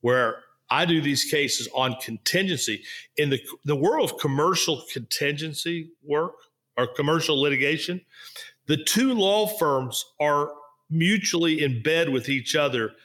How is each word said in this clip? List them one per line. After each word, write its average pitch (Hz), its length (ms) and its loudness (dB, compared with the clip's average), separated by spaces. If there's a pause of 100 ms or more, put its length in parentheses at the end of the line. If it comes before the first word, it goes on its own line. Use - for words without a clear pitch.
where 120 420 2 (260)
I 151 160 2
do 165 160 2
these 139 220 0
cases 135 500 -2
on 127 220 0
contingency. 135 880 -2 (340)
In 147 140 2
the, 135 100 0 (240)
the 147 100 0
world 196 360 2
of - 80 -10
commercial 151 640 0 (100)
contingency 151 960 -4 (140)
work 151 320 -2 (420)
or 123 80 2
commercial 147 560 0
litigation, 147 600 0 (680)
the 156 100 2
two 254 380 2
law 208 320 2
firms 139 580 0 (140)
are 147 340 2 (380)
mutually 165 720 2
in 127 180 0
bed 160 280 2
with 131 200 -2
each 135 260 -2
other 127 360 0 (140)